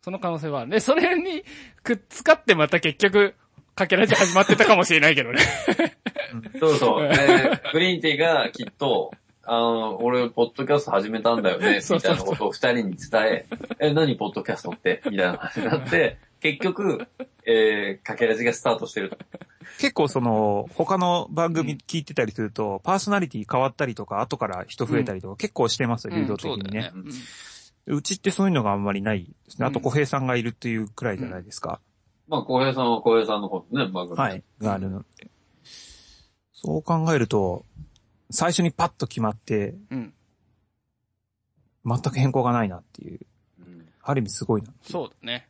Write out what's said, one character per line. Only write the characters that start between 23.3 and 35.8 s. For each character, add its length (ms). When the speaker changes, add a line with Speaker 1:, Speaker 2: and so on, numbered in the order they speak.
Speaker 2:
ィ 120
変 100
わ 80
っ 60
た 120
り 80
と 120
か、 140
後 160
か 120
ら 180
人 200
増 120
え 60
た 100
り 60
と 80
か、 40
Speaker 1:
う 20
ん。 20
Speaker 2:
結 180
構 140
し 80
て 100
ま 120
す 100
よ、 60
Speaker 1:
う 40
ん、 40
Speaker 2:
流 40
動 100
的 100
に 100
ね。 60
Speaker 1:
そ 60
う 40
だ 60
よ 60
ね。 100
う 40
ん。 140
Speaker 2:
う 160
ち 120
っ 40
て 120
そ 140
う 40
い 20
う 40
の 80
が 100
あ 40
ん 80
ま 80
り 100
な 120
い 100
で 260
す 100
ね。 60
Speaker 1:
う 20
ん。 40
Speaker 2:
あ 0
と、 80
小 100
平 160
さ 140
ん 60
が 100
い 60
る 80
っ 20
て 160
い 80
う 120
く 160
ら 100
い 40
じ 60
ゃ 40
な 100
い 40
で 80
す 100
か。 200
Speaker 1:
う 20
ん。 20
Speaker 3:
ま 60
あ、 40
小 180
平 140
さ 80
ん 80
は 120
小 120
平 120
さ 120
ん 40
の 60
方 240
ね、 140
番 200
組。 120
Speaker 2:
は 160
い。 80
が 140
あ 40
る 120
の 140
で。 100